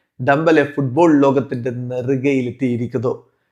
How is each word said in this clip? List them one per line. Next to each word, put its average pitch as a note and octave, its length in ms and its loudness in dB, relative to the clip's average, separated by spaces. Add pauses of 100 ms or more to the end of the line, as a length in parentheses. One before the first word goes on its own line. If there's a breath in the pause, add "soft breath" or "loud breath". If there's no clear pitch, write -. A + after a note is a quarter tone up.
(200)
ഡെംബലെ D3 440 2
ഫുട്ബോൾ C#3+ 560 2
ലോകത്തിന്റെ C3 500 0
നെറുകയിലെത്തിയിരിക്കുന്നു. B2 1600 -4 (260)